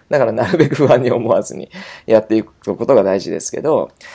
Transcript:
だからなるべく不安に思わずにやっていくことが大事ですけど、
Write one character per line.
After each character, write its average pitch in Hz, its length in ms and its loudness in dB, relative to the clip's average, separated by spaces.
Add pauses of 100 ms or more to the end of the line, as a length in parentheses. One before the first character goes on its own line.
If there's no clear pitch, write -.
だ 147 80 0
か 131 80 2
ら 110 60 0
な 113 160 -2
る 180 100 -2
べ 147 120 4
く 147 60 -4
不 143 160 4
安 127 120 4
に 123 80 0
思 113 180 -2
わ 107 140 2
ず - 140 -12
に - 120 -14 (360)
や 110 160 4
っ 107 60 -6
て 110 100 2
い 107 60 -2
く - 320 -8
こ 110 100 -8
と 135 100 4
が 101 80 6
大 95 160 0
事 - 100 -10
で 85 120 -6
す - 100 -8
け - 100 -8
ど、 127 300 -2 (240)